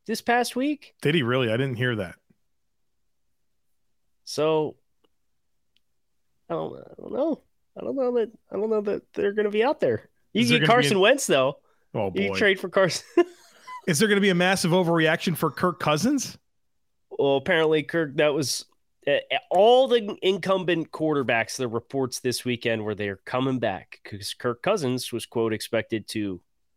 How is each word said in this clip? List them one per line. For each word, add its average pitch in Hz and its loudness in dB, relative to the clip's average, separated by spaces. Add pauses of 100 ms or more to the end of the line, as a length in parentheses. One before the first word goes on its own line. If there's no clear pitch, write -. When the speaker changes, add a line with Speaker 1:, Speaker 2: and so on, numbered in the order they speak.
Speaker 1:
this 220 -6
past 240 -2
week. 277 -6
Speaker 2:
Did 151 2
he 156 2
really? 123 0
I 110 0
didn't 131 -2
hear 120 -2
that. 87 -8 (2000)
Speaker 1:
So, 156 -2 (1700)
I 170 -6
don't, 160 -6
I - -20
don't - -12
know. 269 -2 (360)
I - -12
don't 262 -6
know 254 -2
that, 226 -2 (200)
I - -10
don't 208 -4
know 214 0
that 202 -4 (120)
they're 202 -2
gonna 208 0
be 214 0
out 294 0
there. 123 -2 (220)
You 214 0
Speaker 2:
Is 240 2
there 240 6
Speaker 1:
get 151 2
Speaker 2:
gonna 233 6
be 247 4
Speaker 1:
Carson 190 2
Speaker 2:
an 185 4
Speaker 1:
Wentz, 262 4
though. 135 2 (360)
Speaker 2:
Oh, 101 -2
Speaker 1:
You 196 0
Speaker 2:
boy. 190 -4
Speaker 1:
trade 196 2
for 190 -8
Carson. 190 2 (120)
<laughs> 349 6 (640)
Speaker 2:
Is 156 2
there 220 4
gonna 202 4
be 196 4
a 180 4
massive 180 2
overreaction 170 2
for 160 0
Kirk - -2
Cousins? 190 0 (720)
Speaker 1:
Well, 139 0
apparently, 156 2
Kirk, 147 -4
that 151 4
was, 139 -4 (420)
uh, 143 2 (320)
all 240 6
the 220 0
incumbent 180 0
quarterbacks, 131 -2
the 127 -4
reports 123 -4
this 123 -4
weekend 117 -2
were 107 -4
they're 101 -6
coming 131 -4
back 104 -6
'cause - -12
Kirk 120 -6
Cousins 135 -2
was, 113 -8
quote, 113 -2
expected 110 -4
to 98 -6 (380)